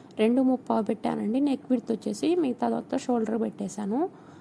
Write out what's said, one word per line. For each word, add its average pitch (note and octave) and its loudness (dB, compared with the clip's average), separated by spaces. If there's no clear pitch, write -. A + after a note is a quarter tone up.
రెండు A#3+ 4
ముప్పావు B3 2
పెట్టానండి. A3 -2
నెక్ C#4+ 0
విడ్త్ A#3 0
వచ్చేసి G#3+ -2
మిగతాదంతా A#3+ 0
షోల్డర్ A3+ 0
పెట్టేశాను. G#3+ -4